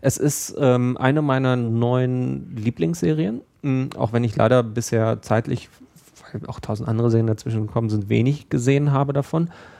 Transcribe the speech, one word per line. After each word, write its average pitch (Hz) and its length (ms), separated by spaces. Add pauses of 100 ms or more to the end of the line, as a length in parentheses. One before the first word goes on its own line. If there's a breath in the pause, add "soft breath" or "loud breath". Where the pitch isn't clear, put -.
Es - 160
ist, - 400
ähm, 123 400
eine 139 240
meiner 131 340
neuen 127 1000
Lieblingsserien, 170 840 (200)
mh, 131 360
auch 113 160
wenn 120 100
ich 113 120
leider 117 280
bisher 113 580
zeitlich, 113 480 (640)
weil - 180
auch - 100
tausend 110 300
andere 117 220
Serien 113 160
dazwischen 110 400
gekommen 113 220
sind, 107 200
wenig 117 400
gesehen 139 420
habe 139 220
davon. 160 360 (300 loud breath)